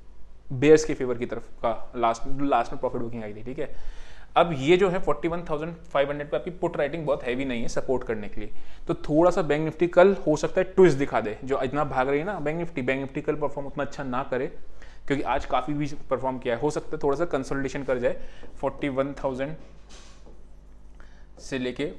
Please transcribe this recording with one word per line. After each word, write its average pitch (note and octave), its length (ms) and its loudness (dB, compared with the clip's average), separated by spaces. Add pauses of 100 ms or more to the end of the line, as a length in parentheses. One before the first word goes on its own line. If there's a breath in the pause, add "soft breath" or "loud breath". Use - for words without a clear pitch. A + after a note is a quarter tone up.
(540)
bears D3 320 8
के D3+ 80 -2
favor B2 240 -2
की A#2+ 80 -4
तरफ A2 240 -8 (120)
का A2+ 340 0
last, A#2 340 2
जो C#3 160 6
last B2 280 2
में B2+ 60 -2
profit B2+ 220 -2
booking A#2 220 -4
आई G#2 100 -10
थी, G#2+ 100 -10
ठीक C3 160 -8
है। C#3 160 -2 (600 loud breath)
अब F3 220 6
ये C#3+ 200 6
जो G3 120 4
है F3+ 100 0
फ़ोर्टी D#3 280 2
वन E3+ 220 -2
थाउजेंड D#3+ 240 -4 (100)
फ़ाइव C#3+ 260 2
हंड्रेड D3 200 -6
पे D#3+ 80 -2
आपकी F3+ 140 -6
put E3+ 260 -4
writing D3 280 -2
बहुत C3+ 180 0
heavy B2+ 220 -2
नहीं A#2+ 160 -2
है A#2 80 2
support C3 340 0
करने G#2 260 -4
के A2 120 0
लिए, G#2+ 100 -4 (360 loud breath)
तो F3 120 -2
थोड़ा E3 320 4
सा G3 100 0
bank D3 240 2
nifty E3 240 0
कल F#3+ 240 8 (120)
हो D#3 120 4
सकता E3+ 240 0
है - 140 -4
twist F3 220 8
दिखा B2+ 240 0
दे, G#2+ 220 -4
जो C3 200 0
इतना C#3+ 220 0
भाग C3 240 0
रही C#3+ 100 2
है D#3+ 60 -2
ना G3 140 -4
bank D3+ 180 -2
nifty, E3 240 -4
bank C3 200 0
nifty C#3 200 -6
कल D3+ 140 0
perform C#3+ 320 -2
उतना C#3 160 -4
अच्छा C#3 200 -6
ना C3 280 -2
करे, B2+ 160 -2 (600 loud breath)
क्योंकि C#3 180 2
आज C3+ 200 0
काफ़ी C#3 280 0
भी D3 140 -2 (220)
perform B2+ 300 -2
किया A#2+ 160 -2
है, A#2 60 -4
हो D3 80 2
सकता D#3 260 -4
है D3+ 80 -6
थोड़ा C#3 140 2
सा E3 100 0
consolidation C#3 560 -2
कर B2+ 160 0
जाए - 180 0 (380 loud breath)
फ़ोर्टी C#3+ 360 -2
वन C3+ 220 -2
थाउजेंड C#3 420 -4 (1800 soft breath)
से C3+ 200 -8
लेके B2+ 260 -4 (120)